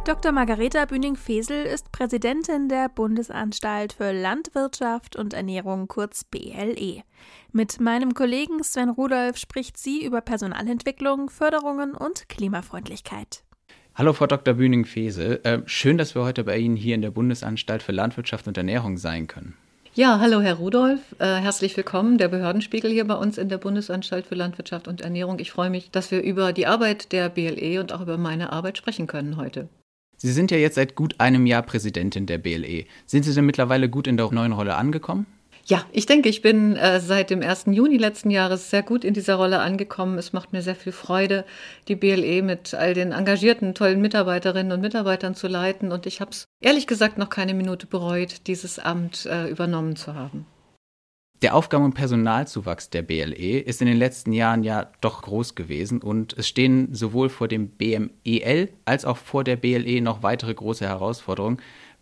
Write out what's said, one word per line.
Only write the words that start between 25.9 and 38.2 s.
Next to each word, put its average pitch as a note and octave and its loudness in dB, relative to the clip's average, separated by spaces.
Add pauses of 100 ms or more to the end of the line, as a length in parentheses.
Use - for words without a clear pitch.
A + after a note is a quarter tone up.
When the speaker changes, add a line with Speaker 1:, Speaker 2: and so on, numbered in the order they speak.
Speaker 3:
dass F#3 -2
wir F#3 0
über F#3+ 0
die F#3 0
Arbeit A3 0
der F3+ 0
B F3 -2
L E3 -4
E E3+ -2
und F#3 -6
auch F3 -8
über E3+ -4
meine E3 -2
Arbeit F3 -6
sprechen G3 -6
können D3 -6
heute. C#3 -8 (480)
Speaker 2:
Sie B2+ 0
sind E3+ 4
ja E3+ 4
jetzt D3+ 4
seit C3+ 2
gut D3+ -2
einem B2+ 6
Jahr A#2+ 4
Präsidentin G2 -2
der E2+ -2
B E2+ -2
L E2 -4
E. D#2+ -6 (220)
Sind C#3+ 4
Sie D3 0
denn C#3+ 6
mittlerweile C3 4
gut C3+ -2
in B2 2
der A2+ 2
neuen A#2 2
Rolle G2+ 0
angekommen? D#3 0 (400)
Speaker 3:
Ja, F3 2
ich G#3+ 0
denke, C#4+ 6
ich G#3+ -2
bin, G#3+ 6
äh, F#3 4
seit F#3 2
dem F#3 0
ersten F#3 0
Juni C4 6
letzten G#3+ 2